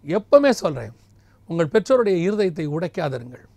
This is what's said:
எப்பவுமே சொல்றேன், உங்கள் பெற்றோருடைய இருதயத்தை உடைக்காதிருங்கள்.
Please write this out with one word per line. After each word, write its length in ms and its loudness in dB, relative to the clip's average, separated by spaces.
எப்பவுமே 420 4
சொல்றேன், 420 -4
உங்கள் 200 -2
பெற்றோருடைய 640 2
இருதயத்தை 360 -2
உடைக்காதிருங்கள். 760 -6